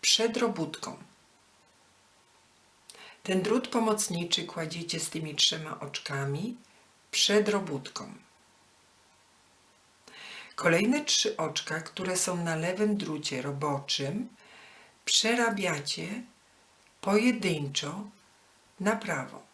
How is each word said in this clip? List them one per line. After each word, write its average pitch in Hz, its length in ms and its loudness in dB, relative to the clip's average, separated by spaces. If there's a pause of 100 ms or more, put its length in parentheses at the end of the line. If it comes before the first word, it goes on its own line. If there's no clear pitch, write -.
przed 226 360 4
robótką. 170 600 -2 (2250)
Ten 185 180 0
drut 226 260 2
pomocniczy 208 760 0
kładziecie 165 560 -6
z - 100 -4
tymi 151 260 -6
trzema 156 440 0
oczkami 143 800 -4 (540)
przed 208 380 4
robótką. 165 640 -4 (2500)
Kolejne 208 500 4
trzy - 320 2
oczka, 156 440 -2
które 185 360 -4
są 180 260 0
na 165 120 0
lewym 185 420 2
drucie 147 440 -4
roboczym, 143 880 -2 (760)
przerabiacie 196 1040 2 (920)
pojedynczo 185 1080 2 (680)
na 208 160 2
prawo. 156 480 -6 (100)